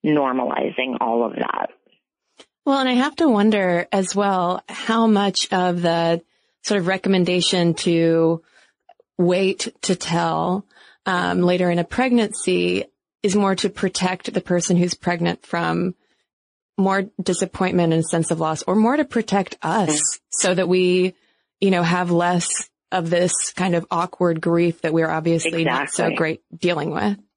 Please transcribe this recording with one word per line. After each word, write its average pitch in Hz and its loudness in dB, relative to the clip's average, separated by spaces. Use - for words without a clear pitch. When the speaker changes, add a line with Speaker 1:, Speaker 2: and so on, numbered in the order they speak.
Speaker 1:
normalizing 131 -2
all 117 0
of - -6
that. - -6
Speaker 2:
Well, 277 2
and 262 0
I 254 2
have 262 0
to 330 2
wonder 202 2
as 190 -2
well 185 0
how 226 0
much 202 2
of 180 0
the 170 0
sort 208 -2
of 170 0
recommendation 180 2
to 165 2
wait 185 0
to 180 0
tell, 170 -2
um, 180 0
later 180 2
in 175 2
a 170 -2
pregnancy 202 0
is 190 0
more 196 2
to 196 -2
protect 185 -4
the 180 -2
person 175 0
who's 175 2
pregnant 175 -4
from 175 -4
more 190 0
disappointment 180 0
and 160 2
sense 165 -2
of 165 -2
loss, 160 -2
or 185 -2
more 233 2
to 302 0
protect 202 -2
us 170 0
Speaker 1:
Mm-hmm. 151 -2
Speaker 2:
so 185 0
that 175 0
we, 180 2
you 196 4
know, 175 2
have 175 0
less 175 0
of 165 -2
this 175 0
kind 180 -2
of 170 0
awkward 170 -2
grief 170 0
that 160 -2
we're 160 2
obviously 165 -2
not 135 -2
so - -2
Speaker 1:
Exactly. 123 -2
Speaker 2:
great 160 -4
dealing 160 -2
with. 202 -2